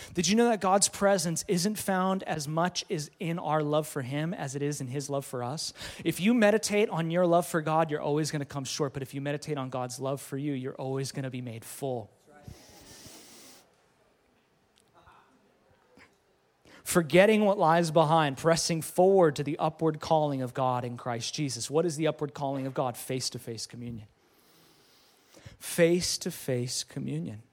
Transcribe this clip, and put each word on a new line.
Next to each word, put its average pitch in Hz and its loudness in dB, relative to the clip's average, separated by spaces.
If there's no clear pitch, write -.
Did 175 0
you 208 4
know 240 6
that 214 2
God's 196 4
presence 185 2
isn't 196 0
found 190 0
as 156 -4
much 165 0
as 151 -4
in 165 -4
our 151 0
love 151 2
for 143 -6
him 147 -4
as 135 -8
it 143 -4
is 143 -2
in 131 -6
his 135 -6
love 139 -2
for 123 -6
us? 135 -6
If 165 -2
you 208 4
meditate 214 4
on 165 -4
your 180 4
love 170 4
for 170 -2
God, 160 0
you're 147 -4
always 147 -2
gonna 147 -4
come 139 -8
short. 139 -4
But 135 -8
if 131 -10
you 139 -8
meditate 147 -4
on 131 -6
God's 123 -6
love 135 -4
for - -8
you, 147 -2
you're 131 -6
always 135 -4
gonna 131 -6
be 127 -8
made 113 -10
full. 123 -8
Forgetting 190 6
what 208 4
lies 165 4
behind, 156 4
pressing 160 0
forward 180 6
to 147 -2
the 143 -4
upward 160 0
calling 147 2
of 123 -6
God 127 0
in 120 -8
Christ 117 -6
Jesus. 131 -4
What 160 2
is 156 -2
the 156 -2
upward 151 -4
calling 139 -4
of 131 -8
God? 127 -2
Face-to-face 120 -8
communion. 117 -12
Face-to-face 170 0
communion. 135 -8